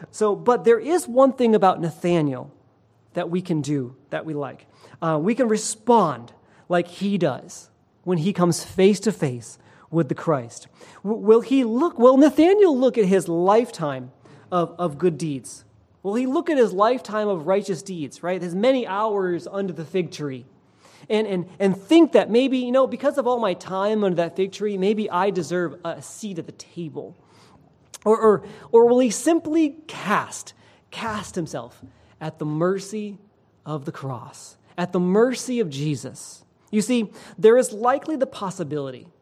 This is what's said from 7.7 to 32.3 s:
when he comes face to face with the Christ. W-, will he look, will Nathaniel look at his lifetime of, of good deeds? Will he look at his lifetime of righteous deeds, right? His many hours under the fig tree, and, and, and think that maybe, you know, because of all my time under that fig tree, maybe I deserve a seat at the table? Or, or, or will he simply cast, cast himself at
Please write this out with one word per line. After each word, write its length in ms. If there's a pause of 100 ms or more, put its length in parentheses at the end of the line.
when 140
he 160
comes 280
face 380
to 100
face 480 (320)
with 200
the 40
Christ. 540 (340)
W-, 160
will 220
he 240
look, 340
will 200
Nathaniel 600
look 200
at 80
his 200
lifetime 880 (380)
of, 280
of 200
good 180
deeds? 480 (380)
Will 140
he 100
look 240
at 80
his 140
lifetime 560
of 180
righteous 340
deeds, 440
right? 180
His 140
many 320
hours 580
under 260
the 120
fig 260
tree, 340 (640)
and, 200
and, 200 (120)
and 200
think 320
that 160
maybe, 300
you 140
know, 160
because 300
of 100
all 100
my 160
time 480
under 140
that 180
fig 160
tree, 260
maybe 320
I 220
deserve 540
a 180
seat 380
at 60
the 60
table? 640 (880)
Or, 140
or, 260 (280)
or 160
will 100
he 120
simply 640 (100)
cast, 680 (360)
cast 460
himself 440 (400)
at 200